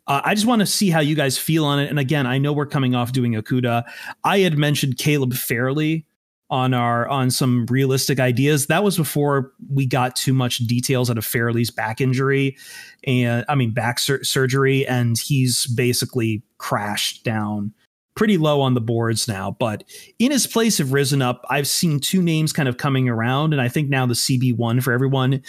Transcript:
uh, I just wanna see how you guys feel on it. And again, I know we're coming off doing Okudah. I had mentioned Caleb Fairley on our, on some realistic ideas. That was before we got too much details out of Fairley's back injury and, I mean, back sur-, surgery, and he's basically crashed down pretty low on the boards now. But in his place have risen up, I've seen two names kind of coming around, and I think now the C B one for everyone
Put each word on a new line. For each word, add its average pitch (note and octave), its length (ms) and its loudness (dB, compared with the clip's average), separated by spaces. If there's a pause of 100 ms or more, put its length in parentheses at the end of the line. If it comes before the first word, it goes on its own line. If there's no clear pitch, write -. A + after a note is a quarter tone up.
uh, C#3 160 0
I E3+ 100 2
just G#3+ 140 0
wanna A3 180 4
see G3 240 0
how D#3+ 80 2
you D3+ 160 2
guys C#3 240 0
feel D#3+ 260 2
on C#3+ 140 2
it. C#3+ 120 -2
And D3 100 0
again, C3+ 260 0
I B2+ 120 0
know C#3+ 140 0
we're C#3+ 140 -2
coming B2+ 300 0
off A#2+ 160 -2
doing A#2+ 220 0
Okudah. A#2+ 500 0 (400)
I F#3 160 2
had E3 180 2
mentioned D3 400 0
Caleb C3+ 360 0
Fairley D3 720 -2 (460)
on C3 240 2
our, A#2+ 340 0
on C3 220 0
some B2 360 0
realistic C3 520 0
ideas. C3 480 2
That E3 160 2
was G3+ 140 2
before C#3+ 560 0 (180)
we C#3 160 0
got B2+ 300 0
too - 180 0
much B2 240 0
details B2 500 0
out A2+ 100 0
of G#2+ 60 -4
Fairley's A#2 460 0
back A2 300 -6
injury C3+ 580 0 (460)
and, A#2+ 440 0
I B2 60 0
mean, B2 160 0
back A#2 300 -2
sur-, C#3 240 -2
surgery, C3+ 640 2
and A#2+ 320 0
he's B2+ 480 0
basically A#2 760 -2 (160)
crashed - 680 -4
down G#2+ 480 -4 (420)
pretty G#3+ 220 2
low D3+ 240 2
on C3 140 2
the A#2+ 80 0
boards A2+ 440 -2
now. G2 320 -6
But A2 240 -4 (360)
in A#3+ 120 2
his C#4 160 0
place A3+ 300 0
have C3 160 0
risen C#3 300 2
up, B2+ 260 -2
I've C#3 180 0
seen D3+ 320 0
two F#3 240 0
names D#3 300 0
kind C#3+ 160 0
of A#2+ 80 -2
coming C3 320 0
around, C3 460 0
and C3+ 80 0
I A#2+ 60 0
think D3 200 -2
now C3 160 2
the A#2+ 100 2
C C3 220 0
B B2+ 160 2
one A#2 300 0
for C3 100 0
everyone C3 560 2